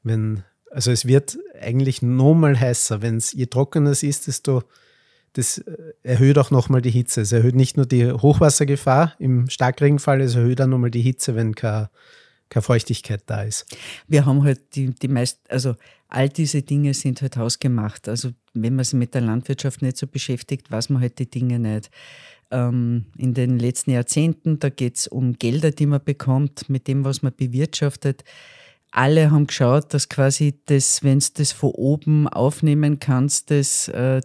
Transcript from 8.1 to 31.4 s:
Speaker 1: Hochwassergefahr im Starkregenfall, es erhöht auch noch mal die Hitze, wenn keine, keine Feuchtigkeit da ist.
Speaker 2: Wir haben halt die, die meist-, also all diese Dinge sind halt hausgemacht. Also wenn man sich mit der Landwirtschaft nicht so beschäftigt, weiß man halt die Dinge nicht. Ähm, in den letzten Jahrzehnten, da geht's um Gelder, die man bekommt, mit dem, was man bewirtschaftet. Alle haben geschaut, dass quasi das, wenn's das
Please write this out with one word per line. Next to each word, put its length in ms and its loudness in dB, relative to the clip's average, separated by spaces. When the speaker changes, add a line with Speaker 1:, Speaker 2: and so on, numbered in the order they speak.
Speaker 1:
Hochwassergefahr 1080 4
im 320 0
Starkregenfall, 720 2
es 120 0
erhöht 280 2
auch 40 4
noch 120 2
mal 120 0
die 120 -2
Hitze, 340 -2
wenn 180 -2
keine, 360 -4
keine 140 0
Feuchtigkeit 640 -2
da 160 -6
ist. 240 -8
Speaker 2:
Wir 160 4
haben 180 4
halt 320 -2
die, 200 -4
die 140 -6
meist-, 320 -2
also 240 -2
all 220 0
diese 320 -2
Dinge 320 0
sind 260 -4
halt 160 -6
hausgemacht. 720 -4
Also 220 -6
wenn 200 -2
man 120 -2
sich 120 -4
mit 140 -2
der 80 -2
Landwirtschaft 640 -4
nicht 160 -4
so 80 -6
beschäftigt, 640 -8
weiß 180 -6
man 140 0
halt 160 -4
die 120 -6
Dinge 280 -2
nicht. 320 -4
Ähm, 560 -2
in 160 -2
den 260 0
letzten 340 -2
Jahrzehnten, 680 0
da 100 -2
geht's 380 -4
um 320 -2
Gelder, 320 0
die 160 -2
man 180 0
bekommt, 640 -2
mit 180 -4
dem, 160 -2
was 200 -4
man 120 -2
bewirtschaftet. 920 -4
Alle 360 4
haben 160 4
geschaut, 480 0
dass 160 -2
quasi 560 0
das, 360 0
wenn's 300 2
das 180 -2